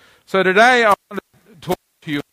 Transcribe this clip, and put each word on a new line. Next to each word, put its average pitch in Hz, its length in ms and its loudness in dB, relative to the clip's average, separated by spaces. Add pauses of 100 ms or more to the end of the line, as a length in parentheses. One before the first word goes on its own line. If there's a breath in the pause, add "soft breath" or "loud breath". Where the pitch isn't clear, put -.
(280 soft breath)
So 190 160 -2
today 233 400 2
I 214 60 2
want 196 320 -4 (260)
to 220 120 -20
talk 156 200 -8 (240)
to 160 80 -12
you 143 100 -6 (120)